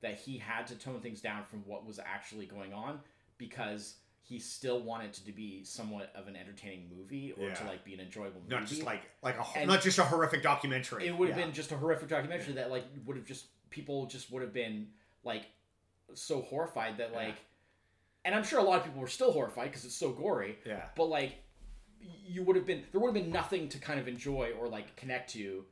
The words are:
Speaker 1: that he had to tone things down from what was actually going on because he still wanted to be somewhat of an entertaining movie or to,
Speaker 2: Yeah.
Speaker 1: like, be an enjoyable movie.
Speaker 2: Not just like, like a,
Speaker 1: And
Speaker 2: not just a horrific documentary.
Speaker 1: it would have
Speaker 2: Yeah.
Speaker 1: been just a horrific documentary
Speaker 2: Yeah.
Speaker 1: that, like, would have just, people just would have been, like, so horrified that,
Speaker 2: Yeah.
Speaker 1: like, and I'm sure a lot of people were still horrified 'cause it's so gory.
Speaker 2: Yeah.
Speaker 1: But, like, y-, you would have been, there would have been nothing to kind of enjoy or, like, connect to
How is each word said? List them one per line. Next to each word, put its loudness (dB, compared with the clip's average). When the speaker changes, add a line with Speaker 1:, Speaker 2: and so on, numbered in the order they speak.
Speaker 1:
that -4
he -8
had -4
to -10
tone -8
things -8
down -2
from -12
what -10
was -12
actually -8
going -10
on -8
because -8
he -12
still -2
wanted -6
to -12
be -10
somewhat -8
of -12
an -12
entertaining -12
movie -8
or -10
to, -2
Speaker 2:
Yeah. -4
Speaker 1:
like, -8
be -12
an -12
enjoyable -10
movie. -4
Speaker 2:
Not 0
just -2
like, -4
like 0
a, 0
Speaker 1:
And 4
Speaker 2:
not 10
just 6
a 12
horrific 6
documentary. 2
Speaker 1:
it 0
would 8
have 2
Speaker 2:
Yeah. 2
Speaker 1:
been -4
just -4
a -2
horrific 2
documentary 0
Speaker 2:
Yeah. 0
Speaker 1:
that, 0
like, 0
would -4
have -8
just, -12
people -2
just -10
would -2
have -4
been, -2
like, -2
so -2
horrified -2
that, -2
Speaker 2:
Yeah. -6
Speaker 1:
like, -2
and 6
I'm 6
sure 6
a 10
lot 8
of 0
people -6
were -2
still 8
horrified 2
'cause -10
it's -8
so 2
gory. 0
Speaker 2:
Yeah. -4
Speaker 1:
But, 6
like, 2
y-, -14
you -2
would 6
have 2
been, 0
there 4
would 6
have 4
been 0
nothing 2
to -8
kind 0
of -2
enjoy 0
or, 0
like, -6
connect -2
to -4